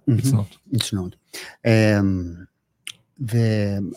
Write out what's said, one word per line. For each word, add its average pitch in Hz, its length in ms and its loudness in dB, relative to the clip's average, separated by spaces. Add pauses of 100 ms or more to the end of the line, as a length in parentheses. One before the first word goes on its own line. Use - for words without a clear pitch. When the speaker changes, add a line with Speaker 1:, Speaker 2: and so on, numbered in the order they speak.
Speaker 1:
It's 123 200 2
Speaker 2:
Mm-hmm. 135 100 4
Speaker 1:
not. 101 200 -6 (140)
Speaker 2:
It's - 220 -2
not. 95 180 -4 (640)
Um, 98 760 2 (680)
the 107 800 -2